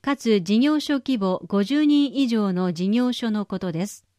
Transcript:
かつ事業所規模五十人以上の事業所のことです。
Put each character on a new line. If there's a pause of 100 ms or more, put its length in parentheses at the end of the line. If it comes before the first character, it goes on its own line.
か
つ
事
業
所
規
模
五
十
人
以
上
の
事
業
所
の
こ
と
で
す。 (140)